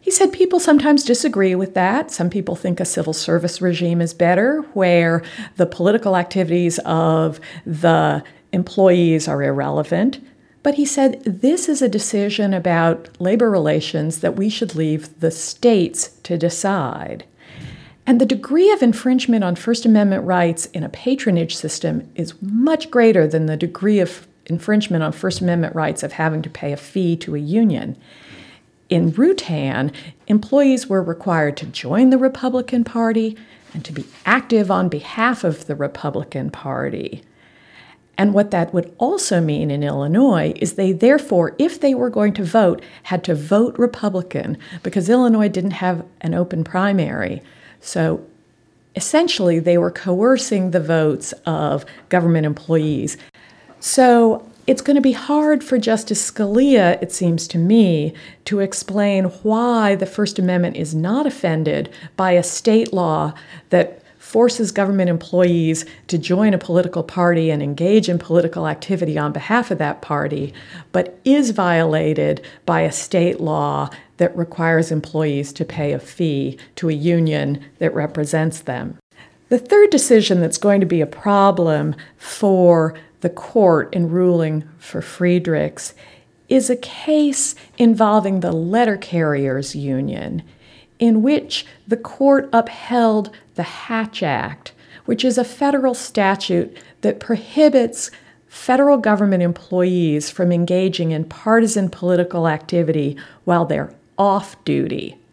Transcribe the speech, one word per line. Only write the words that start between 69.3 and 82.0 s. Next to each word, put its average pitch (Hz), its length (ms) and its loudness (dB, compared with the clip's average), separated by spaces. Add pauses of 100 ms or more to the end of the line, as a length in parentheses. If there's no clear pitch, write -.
behalf 226 380 -2
of 165 80 -4
that 147 240 -4
party, 143 500 -4 (400)
but - 320 -2
is 269 280 4
violated 156 880 0 (240)
by 165 160 2
a 156 100 0
state - 480 -2
law 147 480 -2 (300)
that 175 180 0
requires 165 560 0
employees 147 580 -4
to 160 140 -8
pay 147 280 -4
a 143 60 -4
fee 139 600 -4 (180)
to 165 140 -2
a - 20 -2
union 151 640 0 (200)
that 165 160 -2
represents 156 680 -4
them. - 380 -10 (500)
The 240 100 2
third 415 300 6
decision 214 520 4
that's 160 180 -2
going 202 220 2
to 185 60 2
be 170 140 0
a 147 60 0
problem 175 880 2 (240)